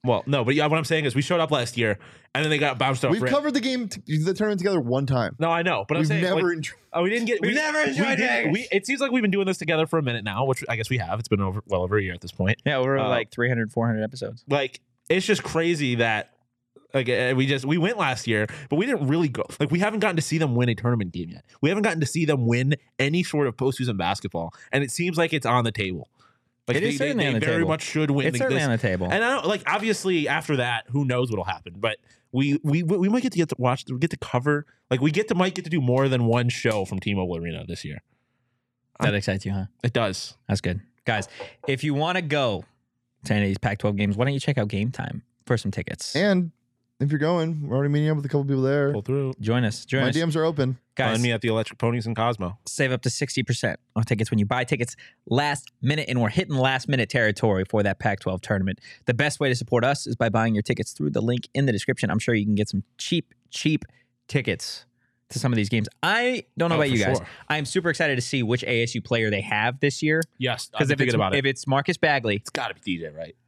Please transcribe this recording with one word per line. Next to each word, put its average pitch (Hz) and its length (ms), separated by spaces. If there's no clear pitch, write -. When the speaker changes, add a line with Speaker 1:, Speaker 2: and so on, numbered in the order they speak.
Speaker 1:
Well, 117 220
no, 135 180
but 135 100
yeah, 151 120
what 156 100
I'm 160 80
saying 156 200
is 120 100
we 160 60
showed 170 200
up 156 100
last 123 240
year, 110 220
and 139 120
then 156 60
they 147 60
got 139 200
bounced 131 260
off 127 80
Speaker 2:
we've 202 100
Speaker 1:
rip. 127 120
Speaker 2:
covered 294 200
the 277 60
game 247 300
t-, - 100
the 180 140
tournament 208 260
together 185 200
one 127 260
time. 123 340
Speaker 1:
No, 160 120
I 170 100
know, 156 280
but - 80
I'm 151 40
Speaker 2:
We've 156 60
Speaker 1:
saying, 156 160
Speaker 2:
never - 120
Speaker 1:
like, 170 100
Speaker 2:
enjoyed - 180
Speaker 1:
oh, 170 100
we 190 60
didn't 233 160
get, 214 160
Speaker 3:
We've - 100
Speaker 1:
we, 254 40
Speaker 3:
never 302 280
Speaker 1:
we - 60
Speaker 3:
enjoyed 135 280
Speaker 1:
didn't, 247 120
Speaker 3:
Vegas. 151 80
Speaker 1:
we, 175 140
it 196 80
seems 262 160
like 269 100
we've 254 100
been 214 100
doing 196 140
this 185 120
together 160 300
for 165 120
a - 20
minute 120 220
now, 107 220
which 131 240
I 117 80
guess 110 120
we 123 100
have. 95 200
It's - 80
been 101 140
over, 98 260
well 92 160
over 101 140
a 104 40
year 95 120
at 87 80
this 87 100
point. 95 340
Speaker 3:
Yeah, 139 140
we're 135 180
Speaker 1:
Uh, 110 120
Speaker 3:
like, 117 200
three 120 200
hundred, 117 240
four 117 140
hundred 110 160
episodes. 110 440
Speaker 1:
Like, 139 320
it's 185 160
just 202 180
crazy 160 520
that, 113 340
like, 127 160
uh, 123 260
we 131 100
just, 135 200
we 156 120
went 208 200
last 135 280
year, 107 220
but 147 80
we 208 80
didn't 233 240
really 160 180
go. 120 160
Like, 151 100
we 170 100
haven't 214 200
gotten 196 160
to 160 60
see - 160
them 135 180
win 123 140
a 110 60
tournament 110 360
game 87 180
yet. - 140
We 143 80
haven't 202 160
gotten 165 160
to 143 80
see 170 160
them 139 240
win 127 280
any 151 240
sort 147 240
of 113 100
postseason 127 400
basketball, 87 560
and 139 100
it 139 100
seems 170 260
like 165 160
it's 139 120
on 120 200
the 110 80
table. 92 340
Like, - 100
Speaker 3:
It 175 60
is 269 160
Speaker 1:
they, 269 60
they, 294 40
Speaker 3:
certainly 233 140
Speaker 1:
they 143 60
Speaker 3:
on 131 100
the - 80
Speaker 1:
very 165 140
Speaker 3:
table. 160 80
Speaker 1:
much 156 120
should 156 300
win 135 160
Speaker 3:
It's 131 60
Speaker 1:
the, 123 100
Speaker 3:
certainly 170 180
Speaker 1:
this. 147 60
Speaker 3:
on 123 60
the 113 40
table. 92 340
Speaker 1:
And 214 140
I 247 80
don't, 170 140
like, 196 180
obviously 185 600
after 151 300
that, 120 340
who 143 120
knows 123 280
what'll 98 140
happen? 90 320
But 107 200
we, 139 320
we, 160 200
we 185 260
might 240 140
get 254 80
to, 170 80
get 160 100
to - 80
watch, 123 280
get 135 120
to - 60
cover, 143 500
like, 127 100
we 151 80
get 208 200
to, 208 60
might 185 200
get 185 80
to 160 80
do 165 100
more 127 260
than 123 180
one 120 240
show 107 360
from 95 140
T-Mobile 92 380
Arena 82 300
this 85 160
year. 73 200
Speaker 3:
That 107 100
Speaker 1:
I'm 101 60
Speaker 3:
excites 98 300
you, 95 80
huh? 95 120
Speaker 1:
It 113 100
does. 107 420
Speaker 3:
That's 101 140
good. 90 200
Guys, 107 220
if 135 160
you 147 120
wanna 175 260
go 139 440
to - 80
any 104 120
of 98 40
these 95 80
Pac-twelve 104 380
games, 101 220
why 123 80
don't 139 100
you 131 40
check 139 200
out 104 80
Game 107 240
Time - 320
for 120 100
some 98 140
tickets? - 440
Speaker 2:
And 180 360
if 139 120
you're 156 80
going, 160 480
we're 127 100
already 143 160
meeting 151 160
up 156 80
with 143 80
a 135 40
couple 143 140
people 139 180
there. 139 300
Speaker 1:
Pull 104 100
through. 131 380
Speaker 3:
Join 117 240
us. 104 220
Join 135 160
Speaker 2:
My 139 80
Speaker 3:
us. 117 60
Speaker 2:
D 160 100
Ms 156 100
are 160 80
open. 139 340
Speaker 3:
Guys, 120 180
Speaker 1:
Find 117 100
me 123 80
at 113 80
the 120 80
Electric 110 320
Ponies 117 260
in 113 80
Cosmo. 107 540
Speaker 3:
save 135 240
up 123 120
to 123 60
sixty 131 320
percent 120 380
on 113 80
tickets 110 260
when 113 80
you 104 80
buy 123 200
tickets 120 320
last 139 440
minute, 147 280
and 123 120
we're 110 60
hitting 151 280
last 131 340
minute 127 200
territory 107 600
for 107 140
that 98 160
Pac-twelve 95 420
tournament. 95 400
The 123 80
best 143 260
way 143 80
to 127 80
support 120 300
us 139 220
is 117 100
by 113 100
buying 113 260
your 104 80
tickets - 300
through 73 200
the 107 100
link 120 320
in 139 140
the 120 40
description. 113 400
I'm 110 80
sure 117 160
you 107 80
can 104 120
get 104 120
some 98 160
cheap, - 360
cheap - 360
tickets - 580
to 120 100
some 123 140
of 117 40
these 104 120
games. 110 180
I 240 400
don't 170 120
know 165 60
Speaker 1:
Oh, 160 40
Speaker 3:
about 143 100
you 123 80
Speaker 1:
for 110 80
Speaker 3:
guys. 127 120
Speaker 1:
sure. 98 100
Speaker 3:
I 151 100
am 147 80
super 175 240
excited 151 260
to 123 60
see 123 220
which 120 220
A 117 180
S 117 120
U 113 60
player 113 280
they 98 120
have 110 380
this 143 240
year. 156 180
Speaker 1:
Yes, 123 360
I've - 60
Speaker 3:
'Cause 143 80
Speaker 1:
been 147 80
Speaker 3:
if 135 40
it's, - 0
Speaker 1:
thinking 123 160
about 101 200
it. - 40
Speaker 3:
if 131 60
it's 135 220
Marcus 139 300
Bagley, 120 400
Speaker 1:
It's - 120
gotta 113 240
be - 80
D 90 160
J, 82 120
right? 80 260